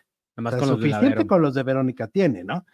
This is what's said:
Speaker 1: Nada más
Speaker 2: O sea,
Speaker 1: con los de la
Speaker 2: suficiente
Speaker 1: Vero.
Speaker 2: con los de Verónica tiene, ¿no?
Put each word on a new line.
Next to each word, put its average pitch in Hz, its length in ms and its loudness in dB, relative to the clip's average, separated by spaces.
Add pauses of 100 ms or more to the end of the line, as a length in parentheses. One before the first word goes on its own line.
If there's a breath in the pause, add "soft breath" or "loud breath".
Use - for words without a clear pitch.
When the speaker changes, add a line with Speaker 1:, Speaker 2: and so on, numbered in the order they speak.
(360)
Speaker 1:
Nada 117 60 -8
más 117 120 -4
Speaker 2:
O 123 40 -2
sea, - 20 0
Speaker 1:
con 135 100 0
los 117 100 0
de 110 80 2
la 143 80 2
Speaker 2:
suficiente 262 220 2
Speaker 1:
Vero. - 100 0
Speaker 2:
con 185 140 4
los 143 120 2
de 135 100 0
Verónica 131 420 -2
tiene, 127 380 0
¿no? 160 300 -8